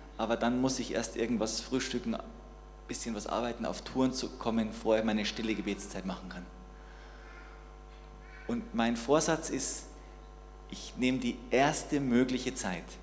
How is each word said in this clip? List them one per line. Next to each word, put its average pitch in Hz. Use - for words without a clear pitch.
aber 113
dann 123
muss 131
ich -
erst -
irgendwas 110
frühstücken, 123
bisschen 120
was 107
arbeiten, 117
auf -
Touren 127
zu -
kommen, 110
vorher 110
meine 107
stille 110
Gebetszeit 98
machen 92
kann. 90
Und 117
mein 117
Vorsatz 156
ist, -
ich -
nehme 127
die 113
erste 143
mögliche 127
Zeit. 90